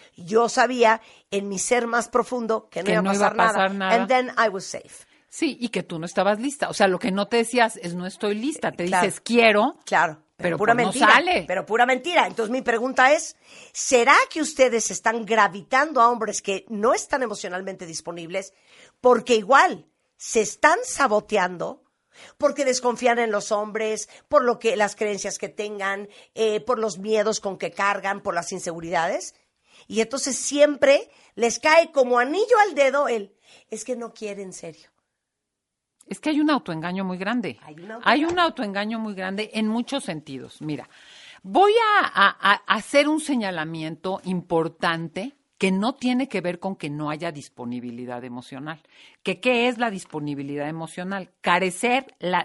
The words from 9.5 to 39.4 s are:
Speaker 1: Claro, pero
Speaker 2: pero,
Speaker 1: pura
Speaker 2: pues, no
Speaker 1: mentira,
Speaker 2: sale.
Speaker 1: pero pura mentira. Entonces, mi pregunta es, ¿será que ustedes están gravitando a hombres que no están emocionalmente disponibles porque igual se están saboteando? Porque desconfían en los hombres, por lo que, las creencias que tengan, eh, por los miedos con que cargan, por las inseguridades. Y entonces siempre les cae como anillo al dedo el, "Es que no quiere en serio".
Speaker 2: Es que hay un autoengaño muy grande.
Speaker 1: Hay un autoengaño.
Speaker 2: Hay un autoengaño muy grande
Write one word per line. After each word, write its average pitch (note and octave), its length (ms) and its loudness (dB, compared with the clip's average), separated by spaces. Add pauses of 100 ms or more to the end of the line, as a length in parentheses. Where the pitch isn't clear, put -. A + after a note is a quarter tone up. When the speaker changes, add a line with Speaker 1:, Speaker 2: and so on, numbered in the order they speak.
Speaker 1:
Claro, E3+ 380 0 (140)
pero E3 200 -2
Speaker 2:
pero, - 20 -2
Speaker 1:
pura G#3+ 160 4
Speaker 2:
pues, A#3+ 120 2
no F#3+ 60 -2
Speaker 1:
mentira, A#3 200 6
Speaker 2:
sale. C#4+ 340 4
Speaker 1:
pero F#3 200 -4
pura A3+ 200 4
mentira. B3+ 420 2
Entonces, G#3+ 240 -4
mi C4 100 -2
pregunta B3+ 500 2
es, D#4+ 220 -2 (380)
¿será B3+ 420 4 (160)
que E4 100 -4
ustedes A#3 520 2
están A3+ 340 -4
gravitando G#3+ 760 2
a A#3 80 8
hombres G#3+ 320 -2
que G3 280 -6
no A3 260 2
están C#4+ 300 -4
emocionalmente F#3+ 600 -8
disponibles E3+ 680 -10 (460)
porque A#3+ 340 4
igual A3+ 520 4 (300)
se - 240 -2
están D4+ 440 2
saboteando? G#3 960 -2 (560)
Porque C#4+ 260 0
desconfían B3 540 0
en A#3 140 0
los G3+ 180 -4
hombres, G#3+ 580 -4 (200)
por D4 160 4
lo A#3+ 160 0
que, A3 160 0
las G3+ 180 0
creencias G3+ 440 -4
que G3+ 100 -8
tengan, G3+ 600 -8 (280)
eh, G#3+ 240 0
por A3+ 180 -2
los G#3 200 -4
miedos G#3+ 420 0
con F#3+ 180 -8
que E3+ 140 -6
cargan, G3 480 -2
por G3 160 -4
las E3+ 160 -6
inseguridades. F3 840 -4 (540)
Y G3+ 120 -2
entonces B3 380 -4
siempre C#4+ 720 2 (240)
les A3+ 240 -2
cae E4 320 2
como B3 300 2
anillo G4 360 2 (120)
al D4+ 80 -8
dedo C#4 320 2
el, A3 260 -6 (340)
"Es A3 160 -12
que B3+ 120 -6
no A#3 180 -12
quiere G3+ 280 -10
en F#3 100 -14
serio". - 380 -18 (1160)
Speaker 2:
Es - 140 -12
que - 100 -6
hay D4+ 100 0
un D4+ 100 2
autoengaño F3+ 540 -4
muy F#3 120 -6
grande. G3+ 460 -6
Speaker 1:
Hay D3+ 140 -20
un F3 140 -18
autoengaño. A3+ 140 -16
Speaker 2:
Hay B3+ 220 4
un F4 120 -2
autoengaño A3 600 -2
muy G#3+ 160 -8
grande F#3+ 400 -6